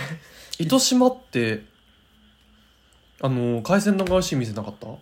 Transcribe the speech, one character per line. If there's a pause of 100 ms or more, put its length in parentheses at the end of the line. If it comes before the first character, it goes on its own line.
(600)
<laughs>
糸
島
っ (140)
て、 (1600)
あ
の、
海
鮮
の
美
味
し
い
店
な
か
っ
た？ (140)